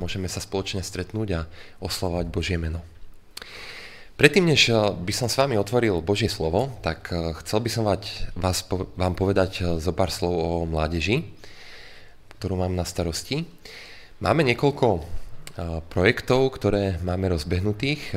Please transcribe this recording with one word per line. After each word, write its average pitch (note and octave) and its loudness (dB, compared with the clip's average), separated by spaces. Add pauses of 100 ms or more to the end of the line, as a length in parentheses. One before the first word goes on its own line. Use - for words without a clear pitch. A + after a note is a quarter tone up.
môžeme F2+ -4
sa - -6
spoločne F#2+ -4
stretnúť G2+ -4
a E2 -2 (400)
oslavovať F2 -2
Božie E2+ 0
meno. E2 -2 (1400)
Predtým, E3 8
než, A#2+ 6
eh, A2 6 (160)
by F2+ -4
som A#2+ 0
s - -2
vami C3 4
otvoril G#2+ 2
Božie G2+ 2
slovo, F#2+ 0
tak, - -4
eh, E2 -2
chcel G#2+ 0
by A#2 -2
som A2+ 0
vať-, - 0
vás F2+ 0
po-, F#2 -4
vám F2+ 2
povedať, F#2+ 2
eh, E2+ 2
zo E2 -2
pár F#2 2
slov F2 0
o E2+ 0
mládeži, E2 0 (1200)
ktorú F#2 -2
mám F#2 0
na F2+ -2
starosti. F#2 -2 (720)
Máme C3 2
niekoľko, A#2+ 4
eh, - -6
projektov, B2+ 4
ktoré G2+ 2
máme F#2 0
rozbehnutých. G2+ -2